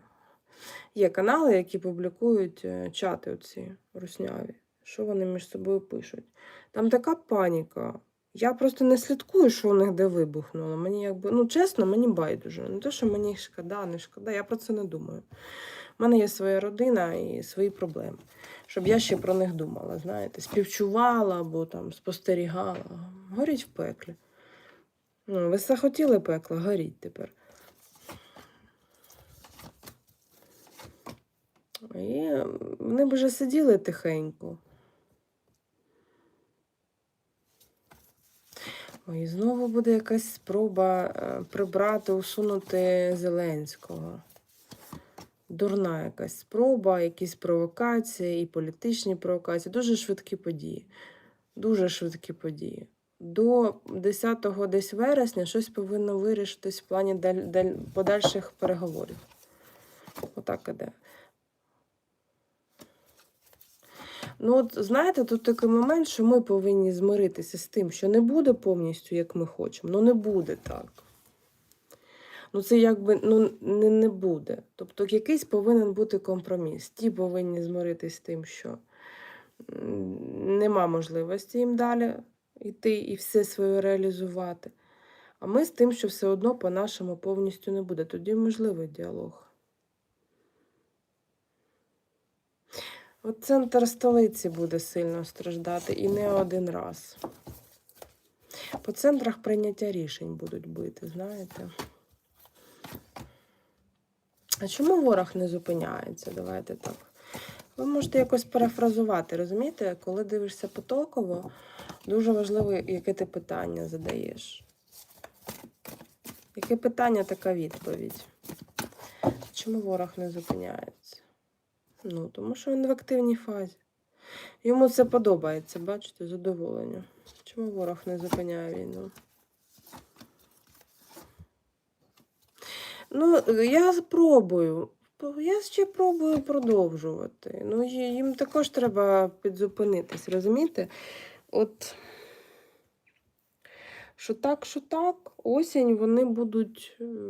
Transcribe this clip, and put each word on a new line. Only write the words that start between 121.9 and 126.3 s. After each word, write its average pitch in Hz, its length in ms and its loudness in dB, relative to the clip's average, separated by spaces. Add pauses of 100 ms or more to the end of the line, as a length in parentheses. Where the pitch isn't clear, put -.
Ну, 170 240 -8
тому 214 280 -8
що 277 160 -6
він 269 160 0
в 262 40 2
активній 247 440 0
фазі. 202 420 -8 (840)
Йому 247 260 6
це 247 160 6
подобається, 175 720 2
бачите, 190 480 -10
задоволення. 175 760 -6 (400)